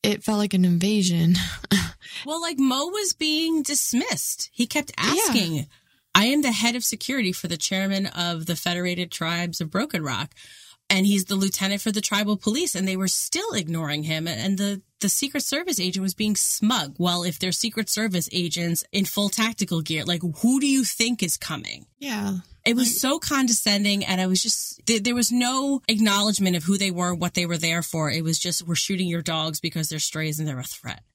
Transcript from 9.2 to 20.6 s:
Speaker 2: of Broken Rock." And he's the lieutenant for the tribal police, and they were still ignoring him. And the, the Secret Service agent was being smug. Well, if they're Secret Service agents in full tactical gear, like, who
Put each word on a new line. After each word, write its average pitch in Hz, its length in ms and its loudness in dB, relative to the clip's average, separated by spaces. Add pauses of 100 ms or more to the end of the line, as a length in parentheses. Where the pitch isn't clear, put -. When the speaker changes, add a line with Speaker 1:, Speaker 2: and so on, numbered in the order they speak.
Speaker 2:
of 156 100 -4
Broken 202 320 -2
Rock." 135 320 -4 (560)
And 190 160 6
he's 196 180 4
the 196 120 -2
lieutenant 196 440 0
for 220 100 0
the 202 120 -2
tribal 208 340 2
police, 254 380 0
and 190 120 0
they 185 120 0
were 190 100 0
still 392 460 -2
ignoring 160 500 -2
him. 160 240 -2
And 170 300 -2
the, 202 240 -2 (180)
the 202 80 0
Secret 277 340 0
Service 311 380 -2
agent 180 220 -2
was 190 120 0
being 214 220 0
smug. 208 640 0
Well, 175 260 0
if 175 140 -4
they're 185 120 0
Secret 220 380 -2
Service 196 420 0
agents 170 640 -2
in 196 140 0
full 202 240 0
tactical 214 500 0
gear, 156 240 -4
like, 170 160 -2 (220)
who 254 180 6